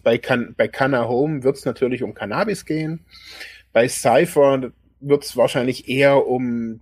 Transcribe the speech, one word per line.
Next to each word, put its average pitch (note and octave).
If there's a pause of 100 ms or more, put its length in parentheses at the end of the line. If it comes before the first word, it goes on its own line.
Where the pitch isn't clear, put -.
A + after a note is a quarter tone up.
bei A#2+
Kan-, A#2+
bei A2
Kana C3
Home C#3
wird's C3+
natürlich B2
um G#2+
Cannabis E3
gehen. D#3 (680)
Bei B2
Cypher C3+ (300)
wird's C#3+
wahrscheinlich B2
eher C#3
um A#2+